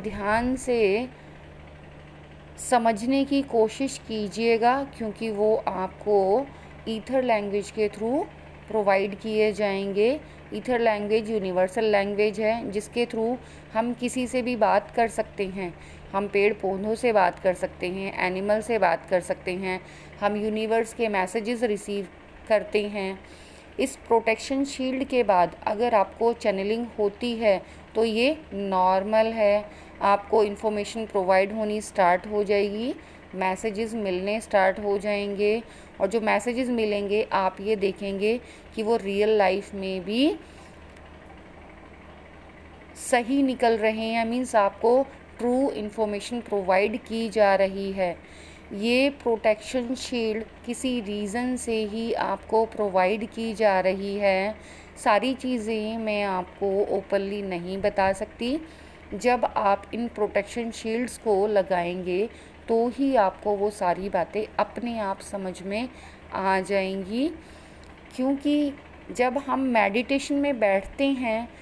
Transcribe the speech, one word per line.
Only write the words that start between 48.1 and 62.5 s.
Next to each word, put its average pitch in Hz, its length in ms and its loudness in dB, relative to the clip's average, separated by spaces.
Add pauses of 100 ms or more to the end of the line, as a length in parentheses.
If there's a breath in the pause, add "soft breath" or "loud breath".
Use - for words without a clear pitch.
ये 240 380 2
protection 233 840 -2
shield 226 480 -4 (220)
किसी 247 340 -4
reason 208 560 -4
से 233 280 -4
ही 226 300 -4
आपको 196 520 0
provide 202 600 0
की 226 280 -6
जा 196 260 4
रही 196 360 -2
है। 202 380 2 (500 loud breath)
सारी 226 300 4
चीज़ें 226 640 -4
मैं 214 260 -2
आपको 185 440 -2 (200)
openly 196 540 -2
नहीं 180 380 -6
बता 196 320 2
सकती। 233 460 -4 (560 loud breath)
जब 240 320 2
आप 202 360 2 (120)
इन 240 140 -4
protection 214 640 -2
shields 226 460 -4
को 202 280 2
लगाएंगे 180 840 0 (400 loud breath)